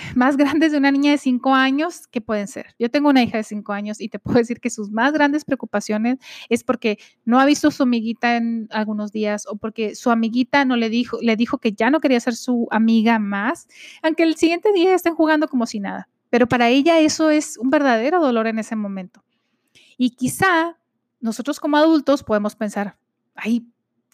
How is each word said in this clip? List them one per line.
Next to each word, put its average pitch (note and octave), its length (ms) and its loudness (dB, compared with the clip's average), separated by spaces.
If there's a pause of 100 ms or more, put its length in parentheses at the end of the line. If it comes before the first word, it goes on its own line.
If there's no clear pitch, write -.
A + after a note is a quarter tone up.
(160)
más C4 200 2
grandes D4 360 2
de D4+ 80 0
una C#4 120 2
niña C#4+ 200 2
de D4 80 2
cinco C4 340 0
años, C4+ 540 0
¿qué - 120 -8
pueden G#3 280 -4
ser? - 320 -16
Yo A#3 100 0
tengo D4 200 2
una C4+ 120 6
hija A3+ 160 -2
de G#3+ 60 -4
cinco G#3 300 -8
años G#3 280 -8
y A3+ 80 -8
te - 80 -10
puedo A3 220 0
decir A#3 200 -2
que A#3+ 120 -6
sus G#3 180 -10
más A#3 240 0
grandes D4 320 0
preocupaciones A3+ 720 -4 (320)
es A#3 140 -2
porque A#3 340 -2 (260)
no A#3+ 160 4
ha C4+ 60 4
visto D4 220 2
a D4 40 4
su C#4+ 120 -2
amiguita A#3+ 520 0
en A#3 360 -4
algunos G#3+ 400 -4
días G#3 360 -4
o G#3 100 -10
porque G#3+ 360 -6
su - 160 -4
amiguita A#3+ 560 0
no B3+ 100 0
le A3+ 140 0
dijo, A#3+ 320 -4
le A3+ 140 2
dijo A#3 240 -2
que A3 140 -2
ya A3+ 180 0
no D#4 80 2
quería B3+ 200 2
ser A#3 160 -2
su A#3+ 360 -4
amiga A3+ 480 2
más, G3+ 480 -4 (340)
aunque D#4+ 220 0
el D#4+ 140 2
siguiente F4 360 2
día F#4 220 4
estén E4+ 180 0
jugando D#4 340 2
como A#3 200 -2
si A3 120 -8
nada. F#3+ 300 -10 (220)
Pero A#3+ 160 4
para A#3+ 220 2
ella D4 300 4
eso D#4 300 2
es D4+ 280 0
un B3+ 120 -4
verdadero C#4 520 2
dolor A#3 260 0
en A3 100 -4
ese A3 180 -8
momento. G3 480 -10 (720)
Y B3 140 -2
quizá E4 680 -2 (420)
nosotros B3 400 -6
como D4 180 -2
adultos D4+ 460 2
podemos G#3 320 -2
pensar, G3+ 420 -8 (380)
"Ay, A#3 320 -4 (460)